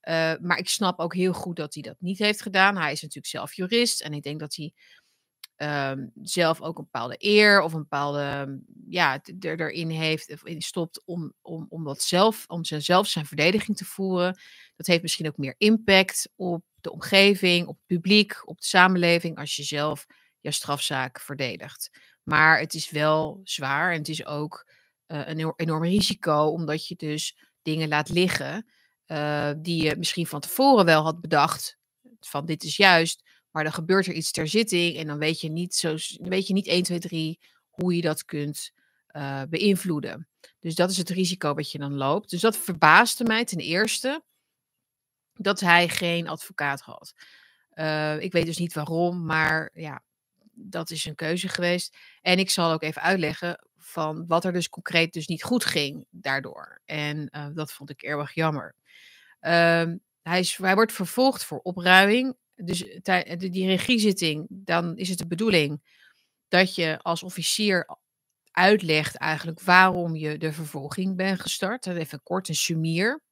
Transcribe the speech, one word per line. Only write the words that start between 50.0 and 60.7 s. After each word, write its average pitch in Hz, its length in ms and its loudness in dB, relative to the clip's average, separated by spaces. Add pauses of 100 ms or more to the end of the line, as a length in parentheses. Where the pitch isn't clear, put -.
dat 170 380 -10
is 160 140 -6
een 156 100 -10
keuze 180 340 -4
geweest. 175 480 -2 (240)
En 185 180 2
ik 190 120 0
zal 165 220 2
ook 160 100 -2
even 156 200 -8
uitleggen 175 640 -2 (100)
van 156 500 -6
wat 170 180 2
er 185 80 0
dus 175 160 -2
concreet 165 440 0
dus 156 140 -8
niet 165 160 -6
goed 240 220 0
ging 147 460 -2
daardoor. 127 760 -8
En, 147 440 -6
eh, 147 260 -12
dat 156 180 -8
vond 143 180 -18
ik - 120 -16
erg 147 320 -6
jammer. 156 400 -2 (640)
Ehm, 170 560 4 (260)
hij 175 180 0
is, - 160 -2
hij 190 180 2